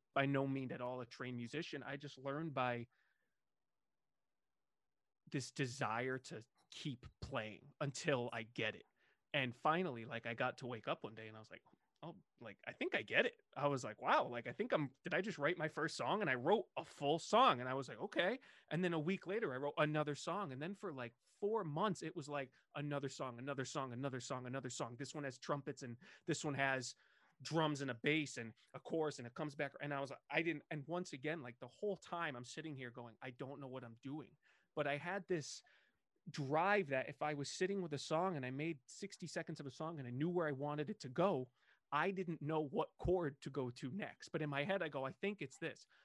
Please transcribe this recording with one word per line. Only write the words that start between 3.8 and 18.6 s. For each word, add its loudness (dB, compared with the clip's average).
this -4
desire 0
to -10
keep -6
playing -6
until 2
I -4
get -2
it. -16
And 2
finally, 2
like, -6
I 0
got 0
to -6
wake -6
up -2
one -8
day -10
and -14
I -14
was -18
like, -16
"Oh, -10
like, -12
I -6
think -2
I 2
get 4
it." -4
I 4
was 2
like, -8
"Wow, 6
like, -4
I -4
think 0
I'm, 2
did -4
I 4
just -2
write 4
my 0
first -2
song?" 2
And 4
I 6
wrote 4
a -4
full 2
song 6
and -2
I 0
was -2
like, -10
"Okay." 2